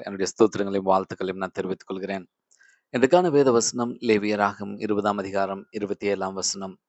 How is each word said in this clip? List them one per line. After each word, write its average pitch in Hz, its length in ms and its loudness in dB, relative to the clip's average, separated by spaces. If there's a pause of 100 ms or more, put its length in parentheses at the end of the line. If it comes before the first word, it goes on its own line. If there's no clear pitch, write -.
என்னுடைய 95 220 -4
ஸ்தோத்திரங்களையும் 98 600 2
வாழ்த்துக்களையும் 95 500 0
நான் 95 160 -6
தெரிவித்துக் 92 340 -6
கொள்கிறேன். 95 420 -8 (680)
இன்றைக்கான 170 340 6
வேத 143 200 6
வசனம் 120 440 0
லேவியராகும் 104 880 0
இருபதாம் 104 360 0
அதிகாரம் 98 540 -4
இருபத்தி 101 360 -6
ஏழாம் 95 280 -2
வசனம். 95 440 -6 (100)